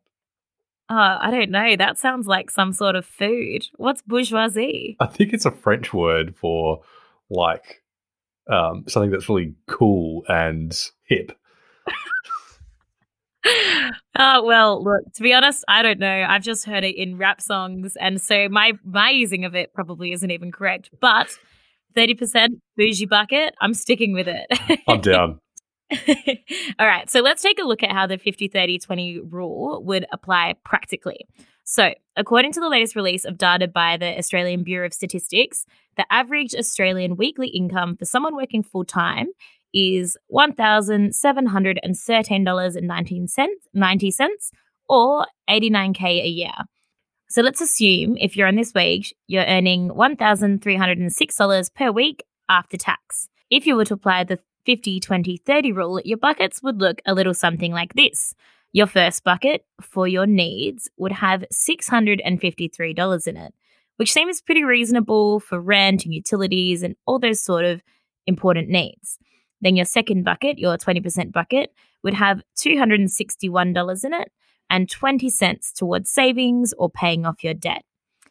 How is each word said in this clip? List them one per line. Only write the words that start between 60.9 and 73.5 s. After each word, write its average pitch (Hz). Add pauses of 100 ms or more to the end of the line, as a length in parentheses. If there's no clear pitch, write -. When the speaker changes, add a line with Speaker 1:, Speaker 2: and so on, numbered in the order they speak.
Speaker 1:
would 190
have 190
six -
hundred 214
and 180
fifty-three 165
dollars 175
in 80
it, 82 (440)
which 220
seems 330
pretty 320
reasonable 220
for 180
rent 196
and 160
utilities 180
and 175 (100)
all 254
those 226
sort 175
of 175 (440)
important 175
needs. - (440)
Then 185
your 175
second 208
bucket, 185
your 170
twenty 175
percent 180
bucket, 247 (320)
would 196
have 196 (140)
two 294
hundred 220
and 196
sixty-one 180